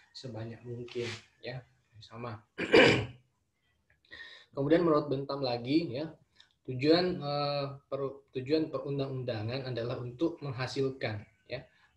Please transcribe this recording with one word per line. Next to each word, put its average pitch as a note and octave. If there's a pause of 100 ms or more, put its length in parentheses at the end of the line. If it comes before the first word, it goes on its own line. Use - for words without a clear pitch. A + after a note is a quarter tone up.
(140)
sebanyak A#2
mungkin, A#2+ (320)
ya, C3 (320)
sama. A2+ (180)
<clears throat> -
Kemudian D#3
menurut D3+
Bentham C#3
lagi, B2+
ya, D3+ (500)
tujuan, D#3
eh, C#3+ (260)
per-, C3+
tujuan D3
perundang-undangan B2+
adalah A#2+
untuk B2
menghasilkan, B2+ (240)
ya, C3 (360)